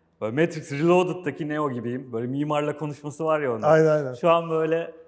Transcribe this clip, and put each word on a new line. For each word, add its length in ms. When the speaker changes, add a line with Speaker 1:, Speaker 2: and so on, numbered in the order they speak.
Speaker 1:
böyle 240
Matrix 260
Reloaded'daki 800
Neo 220
gibiyim. 420
Böyle 140
mimarla 500
konuşması 480
var 140
ya 120
onun. 100
Speaker 2:
Aynen, 260
aynen. 260
Speaker 1:
Şu 160
an 200
böyle 440